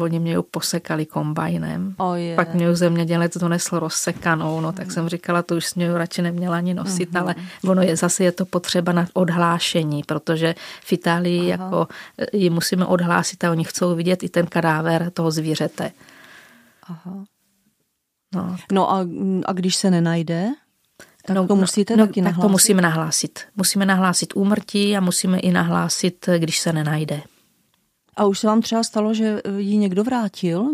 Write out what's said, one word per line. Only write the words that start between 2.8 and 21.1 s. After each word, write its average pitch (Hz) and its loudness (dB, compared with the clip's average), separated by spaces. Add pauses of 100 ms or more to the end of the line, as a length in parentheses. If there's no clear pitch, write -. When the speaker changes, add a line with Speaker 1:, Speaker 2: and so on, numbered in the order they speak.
Speaker 1:
donesl 170 -2
rozsekanou, 160 -2
no, 160 -2
tak 185 -10
Speaker 2:
Mhm. 185 -10
Speaker 1:
jsem 170 -2
říkala, 175 -2
to 170 -4
už 165 -2
jsi - -8
mě 175 0
radši 170 -4
neměla 175 -2
ani 180 0
nosit, 180 -4
Speaker 2:
Mhm. 180 0
Speaker 1:
ale 180 -2 (280)
ono 185 4
je, 165 4
zase 175 0
je 175 4
to 180 -4
potřeba 180 -2
na 175 2
odhlášení, 170 0
protože 160 -2 (260)
v - -2
Itálii 175 0
Speaker 2:
Aha. 180 -4
Speaker 1:
jako, 175 0 (300)
eh, - -4
ji 185 4
musíme 180 0
odhlásit 175 2
a 175 2
oni 165 0
chcou 180 -2
vidět 175 0
i 175 -6
ten 175 2
kadáver 165 0
toho 165 0
zvířete. 156 -2 (1000)
Speaker 2:
Aha. 180 -14 (1120)
Speaker 1:
No. 180 -4 (160)
Speaker 2:
No 190 4
a, 190 0 (400)
a 202 -2
když 185 0
se 190 2
nenajde, 170 2 (760)